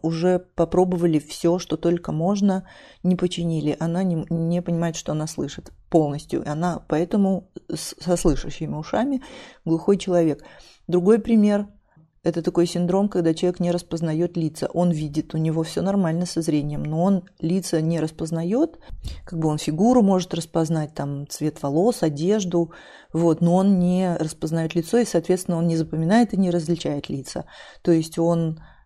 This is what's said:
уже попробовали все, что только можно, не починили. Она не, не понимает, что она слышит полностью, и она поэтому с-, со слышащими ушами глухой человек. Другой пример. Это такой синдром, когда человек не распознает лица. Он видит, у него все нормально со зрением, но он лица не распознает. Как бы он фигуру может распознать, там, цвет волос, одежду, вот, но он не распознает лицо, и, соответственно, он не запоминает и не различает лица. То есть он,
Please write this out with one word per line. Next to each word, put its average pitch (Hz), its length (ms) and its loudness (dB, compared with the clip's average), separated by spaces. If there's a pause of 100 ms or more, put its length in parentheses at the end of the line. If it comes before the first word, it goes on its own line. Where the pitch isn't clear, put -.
уже 170 380 2 (160)
попробовали 170 640 2
все, 170 400 -2
что - 160 -4
только 170 340 -2
можно, 190 540 0 (400)
не 180 100 2
починили. 170 640 -2
Она 170 240 -2
не, 175 260 -2
не 165 320 0
понимает, 170 360 -2
что - 160 -6
она 156 160 -4
слышит - 420 -10 (180)
полностью, 151 540 0
и - 60 -8
она 160 400 -2
поэтому 190 640 0 (160)
с-, - 320 -8
со 175 160 0
слышащими 147 580 -2
ушами 254 480 -2 (420)
глухой 170 340 2
человек. 165 440 0 (460)
Другой 180 320 4
пример. 208 480 4 (560)
Это 170 180 0
такой 170 240 2
синдром, 180 420 0
когда 165 240 2
человек 180 280 -2
не 175 100 2
распознает 170 640 -2
лица. 160 380 -4
Он 180 160 4
видит, 156 440 -4
у 160 40 -2
него 160 240 0
все 160 200 -4
нормально 180 440 0
со 175 160 -4
зрением, 147 400 -2
но 156 200 -2
он 190 200 2 (160)
лица 170 420 -2
не 160 200 0
распознает. 165 800 -2 (440)
Как 170 140 -8
бы 156 100 0
он 151 100 0
фигуру 220 440 4
может 185 320 2
распознать, 160 600 -2
там, 143 340 -6
цвет 151 340 -6
волос, 165 400 0
одежду, 170 680 0 (400)
вот, 160 280 2
но 170 140 6
он 190 240 4
не 180 380 2
распознает 160 580 -4
лицо, 170 240 0
и, 233 80 2
соответственно, 180 520 0
он 170 100 2
не 165 80 2
запоминает 160 580 2
и - 20 -4
не 185 140 2
различает 156 580 -2
лица. - 360 -8 (380)
То 175 100 2
есть 160 260 0
он, 165 420 0 (240)